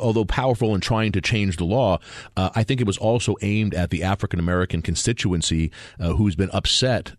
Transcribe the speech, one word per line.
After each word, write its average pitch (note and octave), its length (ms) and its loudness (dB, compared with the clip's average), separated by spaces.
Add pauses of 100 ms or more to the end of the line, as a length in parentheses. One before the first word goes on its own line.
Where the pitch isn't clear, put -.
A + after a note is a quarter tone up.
although A2+ 240 2
powerful A#2+ 500 2
in F2+ 60 0
trying A2 320 0
to F#2 80 0
change G2+ 340 0
the F2 100 -4
law, G2+ 340 2 (360)
uh, F#2 200 0
I A2+ 80 2
think C3 180 0
it G#2 60 2
was F#2+ 100 0
also A2 440 0
aimed G#2 320 0
at F2 160 0
the E2 140 -2
African-American F2+ 800 0
constituency, E2 880 0 (260)
uh, E2+ 180 -2
who's G2+ 200 2
been F#2 160 0
upset - 680 0